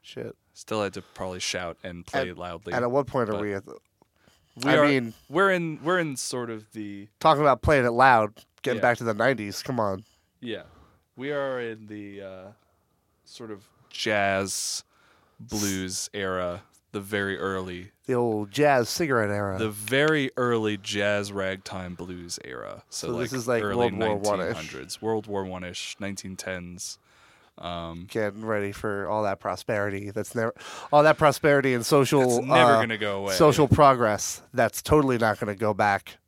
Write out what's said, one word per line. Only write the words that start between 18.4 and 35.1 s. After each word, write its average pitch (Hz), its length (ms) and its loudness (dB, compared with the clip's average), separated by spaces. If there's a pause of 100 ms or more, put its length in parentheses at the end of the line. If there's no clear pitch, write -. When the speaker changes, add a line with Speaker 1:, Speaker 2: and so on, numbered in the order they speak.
Speaker 1:
jazz 135 360 4
cigarette 120 440 0
era. 101 260 -2
Speaker 2:
the 110 120 -2
very 135 680 0
early 113 400 0
jazz 101 540 -2
ragtime 95 640 -8
blues 87 500 -12
era. 55 440 -14
So, - 180 -10
Speaker 1:
So 123 60 -4
Speaker 2:
like, 117 100 -4
Speaker 1:
this 120 100 -6
is, 120 140 -6
like, 117 160 0
Speaker 2:
early 113 280 2
Speaker 1:
World - 60 -8
War 110 180 0
One-ish. 101 100 -6 (120)
Speaker 2:
nineteen 90 180 -4
hundreds, 73 460 -12
World 107 260 -4
War 98 160 -4
One-ish, 90 560 -10
nineteen 98 360 -10
tens. 90 640 -10 (580)
Um, 85 520 -10
Speaker 1:
Getting 107 360 -4
ready 101 280 -4
for 101 340 -6
all 107 160 -2
that 98 160 -2
prosperity. 101 720 -4
That's 107 240 -8
never 117 180 -2 (380)
all 147 120 8
that 156 140 6
prosperity 143 560 4
and 117 120 -2
social, 139 360 4 (200)
Speaker 2:
that's 127 60 -6
never 127 260 6
Speaker 1:
uh, 113 80 6
Speaker 2:
gonna 113 160 -2
go 101 220 -2
away. 98 160 -2
Speaker 1:
social 147 340 6
progress. 120 720 4 (120)
That's 117 280 2
totally 139 360 4